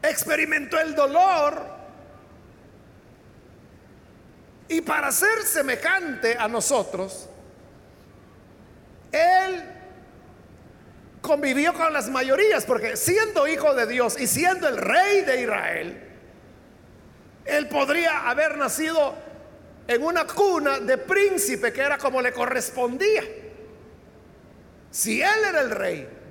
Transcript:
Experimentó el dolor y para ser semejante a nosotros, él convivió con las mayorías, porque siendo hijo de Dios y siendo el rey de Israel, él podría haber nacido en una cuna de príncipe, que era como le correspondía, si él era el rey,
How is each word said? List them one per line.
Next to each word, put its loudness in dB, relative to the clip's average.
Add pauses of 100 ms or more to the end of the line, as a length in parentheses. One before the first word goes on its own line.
Experimentó -2
el -2
dolor 2 (3000)
y -2
para -2
ser 2
semejante 0
a 0
nosotros, -4 (1800)
él 2 (1600)
convivió 2
con 0
las -2
mayorías, 2
porque -2
siendo 2
hijo 2
de 0
Dios 0
y -2
siendo 0
el -2
rey 2
de 0
Israel, -4 (1400)
él -2
podría 0
haber 2
nacido 0 (720)
en 2
una 0
cuna 2
de 0
príncipe, 0
que -6
era 0
como -2
le -2
correspondía, 0 (1700)
si -2
él 2
era 0
el 0
rey, -4 (220)